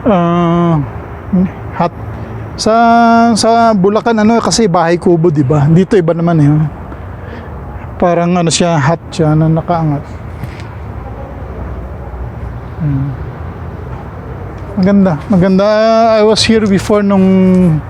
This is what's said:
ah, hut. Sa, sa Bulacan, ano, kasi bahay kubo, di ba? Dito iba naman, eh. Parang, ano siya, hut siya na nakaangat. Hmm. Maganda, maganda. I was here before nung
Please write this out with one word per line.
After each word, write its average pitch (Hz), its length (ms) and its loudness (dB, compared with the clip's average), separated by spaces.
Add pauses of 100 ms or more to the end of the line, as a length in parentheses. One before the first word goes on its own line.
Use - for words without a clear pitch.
ah, 170 720 2 (1040)
hut. 175 140 -2 (680)
Sa, 220 140 2 (580)
sa 226 400 2
Bulacan, 214 480 2
ano, 214 160 4
kasi 220 320 2
bahay 170 320 2
kubo, 170 320 2
di 147 80 0
ba? 143 240 2
Dito 175 320 4
iba 165 160 2
naman, 170 320 0
eh. 147 80 4 (1500)
Parang, 175 320 2
ano 175 160 2
siya, 170 320 0
hut 156 220 0 (100)
siya 156 240 0
na 156 80 2
nakaangat. 160 600 -2 (2750)
Hmm. 139 320 -2 (1700)
Maganda, 196 320 4 (160)
maganda. 190 380 4 (500)
I 214 80 4
was 214 160 4
here 226 240 2
before 208 400 2
nung 190 720 4 (140)